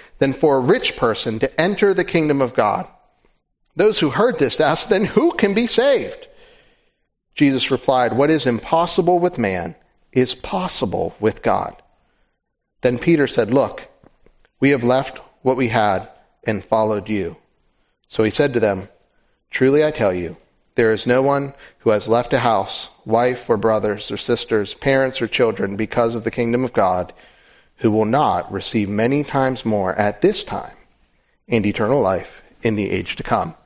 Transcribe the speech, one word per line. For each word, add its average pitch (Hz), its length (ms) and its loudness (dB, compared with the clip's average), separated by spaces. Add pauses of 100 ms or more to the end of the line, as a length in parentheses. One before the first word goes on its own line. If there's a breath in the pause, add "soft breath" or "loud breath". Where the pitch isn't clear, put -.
(200 loud breath)
than 135 140 0
for 143 220 4
a 131 40 2
rich 180 360 0
person 110 420 -2
to 135 220 -2
enter 196 340 2
the 180 100 0
kingdom 151 380 2
of 120 120 -2
God.' 117 320 2 (880)
Those 208 240 2
who 156 120 0
heard 208 280 0
this 135 220 0
asked, 156 300 0
'Then 202 160 2
who 302 260 2
can 202 220 0
be 233 120 0
saved?' 240 640 0 (1040 soft breath)
Jesus 135 360 2
replied, 127 420 2
'What 135 180 2
is 156 160 2
impossible 170 720 0
with 175 200 -2
man 92 360 -2 (380)
is 127 220 0
possible 101 840 -6
with 107 240 -2
God.' 98 320 -2 (1080)
Then 123 160 0
Peter 156 280 2
said, 110 260 0
'Look, 127 360 0 (720)
we 139 100 4
have 131 140 0
left 123 360 0 (200)
what 127 160 0
we 123 120 0
had 104 380 0 (380)
and 107 180 -4
followed 107 460 -2
you.' 95 280 -4 (720)
So - 140 -2
he 110 80 2
said 143 240 0
to 120 60 2
them, 101 300 0 (600)
'Truly 139 320 4
I 151 80 2
tell 113 220 0
you, 90 240 -6 (380)
there 113 180 4
is 107 140 -4
no 123 160 2
one 139 320 -2 (240 loud breath)
who - 120 0
has 107 180 0
left 117 260 0
a 131 40 2
house, 113 520 -2 (160)
wife 123 420 0
or 117 80 2
brothers 104 540 0
or 101 80 -8
sisters, 110 560 -2
parents 135 480 0
or 113 60 -2
children 104 480 -2
because 113 380 -2
of 110 100 -6
the 110 60 -4
kingdom 120 340 -2
of 120 100 -6
God 92 400 0 (640 soft breath)
who 113 100 2
will 110 140 2
not 107 480 0
receive 98 360 -4
many 120 360 0
times 131 400 -2
more 101 300 -2
at 104 280 -2
this 208 220 0
time - 320 -10 (720)
and 107 180 0
eternal 113 340 0
life 92 420 -4 (200)
in 110 140 0
the 98 140 -2
age 92 260 -6
to - 60 -8
come. 92 320 -4 (120)